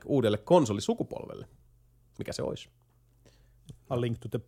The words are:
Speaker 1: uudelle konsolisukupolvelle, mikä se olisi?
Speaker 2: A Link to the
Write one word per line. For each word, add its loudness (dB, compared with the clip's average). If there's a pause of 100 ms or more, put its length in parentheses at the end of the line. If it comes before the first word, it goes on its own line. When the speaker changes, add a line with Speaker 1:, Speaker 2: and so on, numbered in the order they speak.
Speaker 1:
uudelle 4
konsolisukupolvelle, 2 (680)
mikä -8
se -6
olisi? -8 (1200)
Speaker 2:
A 0
Link -2
to -12
the -4